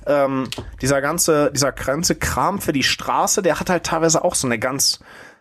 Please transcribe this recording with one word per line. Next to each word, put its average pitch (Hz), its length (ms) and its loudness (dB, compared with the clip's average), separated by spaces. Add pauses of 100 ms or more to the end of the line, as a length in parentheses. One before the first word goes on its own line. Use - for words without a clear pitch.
ähm, 135 380 2 (360)
dieser 139 200 2
ganze, 147 520 2
dieser 135 200 2
ganze 156 420 -2
Kram 175 460 0
für 233 100 -2
die 254 120 2
Straße, 170 580 0
der 180 180 2
hat 185 100 -4
halt 175 140 0
teilweise 165 400 2
auch 175 120 0
so 135 120 -2
eine 117 120 0
ganz, 131 420 -2 (400)